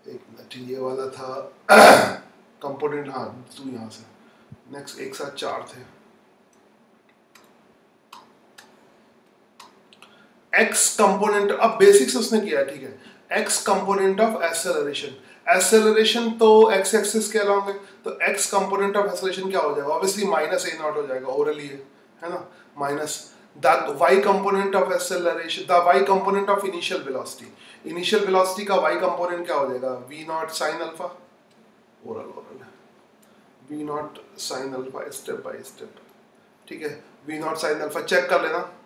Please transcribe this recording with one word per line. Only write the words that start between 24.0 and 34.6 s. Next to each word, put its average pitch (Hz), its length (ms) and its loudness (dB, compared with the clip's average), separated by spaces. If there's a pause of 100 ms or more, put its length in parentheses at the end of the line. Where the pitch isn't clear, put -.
y 170 80 6
component 196 640 2
of 185 100 4
acceleration, 170 840 -2
the 175 160 6
y 180 100 6
component 196 500 2
of 202 120 2
initial 180 400 -6
velocity, 131 460 -10 (420)
इनिशियल 180 380 -2
वेलोसिटी 185 400 0
का 151 100 0
y 170 260 0
कंपोनेंट 175 460 -4
क्या 160 100 -2
हो 139 120 0
जाएगा? 127 200 -6
वी 131 420 -12
नॉट 160 180 -6
sine 156 300 -4
alpha, 170 320 -10 (960)
ओरल, - 140 -12
ओरल - 420 -18
है, - 80 -20 (1000)
वी 151 140 -10
नॉट 147 340 -10 (200)
sine 135 360 -8